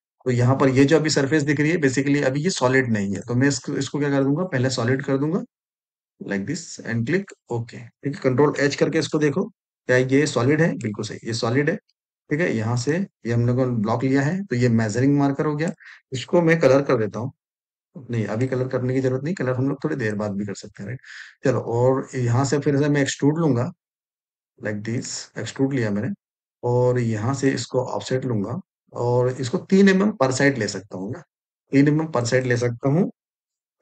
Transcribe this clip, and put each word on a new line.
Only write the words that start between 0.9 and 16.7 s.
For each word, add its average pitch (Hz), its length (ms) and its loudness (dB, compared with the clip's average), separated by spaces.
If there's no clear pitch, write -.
अभी 156 140 2
सरफेस 147 340 2
दिख 143 160 0
रही 151 120 2
है, 180 80 0
basically 139 460 2
अभी 135 180 0
ये 160 80 0
सॉलिड 127 420 2
नहीं 101 200 -2
है, 87 80 -6
तो 120 140 -6
मैं 131 120 4
इसको, 143 300 -4
इसको 135 220 -4
क्या 143 100 0
कर 139 140 2
दूंगा, 147 220 0
पहले 131 260 -2
सॉलिड 127 340 -2
कर 135 120 0
दूंगा, 160 260 0
like 98 240 -4
this 143 180 -8
and 117 240 -2
click, 190 260 -2
ओके, 120 260 -6
ठीक - 380 -10
है, - 60 -12
कंट्रोल 139 380 2
एच 143 160 0
करके 165 240 0
इसको 156 200 -2
देखो, 151 240 0
क्या 127 80 4
ये 131 300 4
सॉलिड 143 340 2
है? 180 160 2
बिल्कुल 110 280 -6
सही, - 180 -12
ये 117 120 -6
सॉलिड 123 340 0
है, 190 60 0
ठीक 147 100 -2
है। 175 160 0
यहाँ 113 220 -2
से 143 200 -2
ये 147 360 -6
हम 120 140 2
लोगों 123 180 2
ने 123 140 -2
ब्लॉक 113 240 -2
लिया 135 180 2
है, 185 240 -2
तो 123 100 -4
ये 123 160 2
मेजरिंग 117 480 2
मार्कर 139 260 0
हो 151 100 -2
गया, 160 160 -2
इसको 135 300 0
मैं 165 180 4
कलर 139 240 6